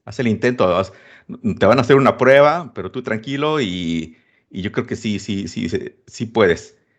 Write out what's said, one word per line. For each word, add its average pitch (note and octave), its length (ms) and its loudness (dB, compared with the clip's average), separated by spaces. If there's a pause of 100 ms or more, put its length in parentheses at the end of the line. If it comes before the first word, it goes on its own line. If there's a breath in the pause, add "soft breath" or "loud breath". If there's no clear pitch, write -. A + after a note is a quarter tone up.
Haz A2+ 140 -12
el B2 100 -2
intento, B2 360 0 (120)
haz, - 160 -4 (640 loud breath)
te B2+ 80 2
van B2+ 120 4
a - 20 2
hacer C3+ 160 4
una A#2+ 200 4
prueba, C#3+ 580 4
pero F#2+ 160 -10
tú B2+ 120 -10
tranquilo C#3 580 -4
y, E2 560 -4 (340 soft breath)
y F#2+ 120 -10
yo G2+ 100 -6
creo A#2 140 -4
que A#2 100 -8
sí, G#2 220 -6
sí, G2 300 -8
sí, G2+ 200 -8
sí, - 100 -4 (280)
sí - 200 -10
puedes". F#2+ 500 0 (220)